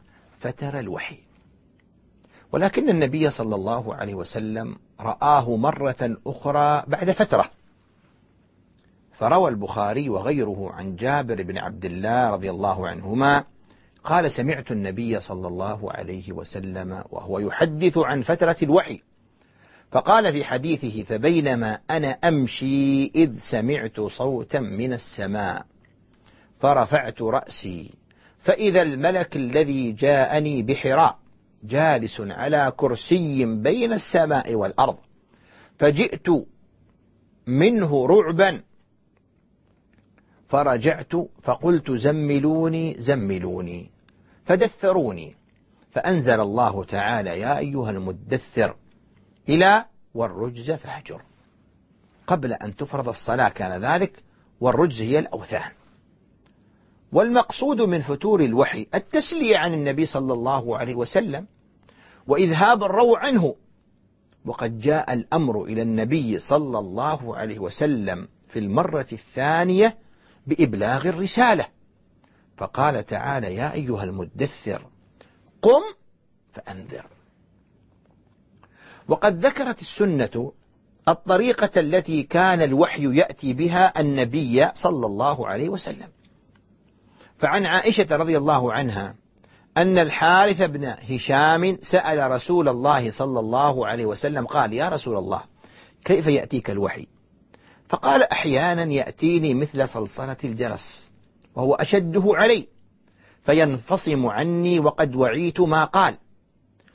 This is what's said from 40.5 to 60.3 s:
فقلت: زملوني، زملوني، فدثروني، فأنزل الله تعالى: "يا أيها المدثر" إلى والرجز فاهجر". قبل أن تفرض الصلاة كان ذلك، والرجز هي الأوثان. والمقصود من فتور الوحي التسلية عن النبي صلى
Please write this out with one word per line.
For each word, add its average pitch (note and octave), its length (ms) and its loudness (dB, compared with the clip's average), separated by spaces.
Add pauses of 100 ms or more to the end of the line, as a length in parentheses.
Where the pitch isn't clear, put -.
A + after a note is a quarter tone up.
فقلت: D3 480 0
زملوني، D3+ 1080 0
زملوني، F#2 920 -4 (540)
فدثروني، F3 920 0 (540)
فأنزل B2+ 500 2
الله G2+ 440 0
تعالى: G2+ 560 -4
"يا C3+ 180 -2
أيها C#3 320 -4
المدثر" F#2+ 840 -4 (720)
إلى F#3+ 360 4 (300)
والرجز A#2 560 -6
فاهجر". - 520 -10 (1040)
قبل C3+ 260 0
أن G#2 240 -8
تفرض C#3 320 -6
الصلاة A#2 400 0
كان F#2 360 -6
ذلك، F3 380 -2 (380)
والرجز B2 420 2
هي B2 160 0
الأوثان. - 520 -6 (1400)
والمقصود A#3+ 720 2
من F3 180 2
فتور C#3+ 400 0
الوحي A#2+ 540 2
التسلية C4+ 640 0
عن E3 160 0
النبي D3 320 0
صلى C3+ 260 -4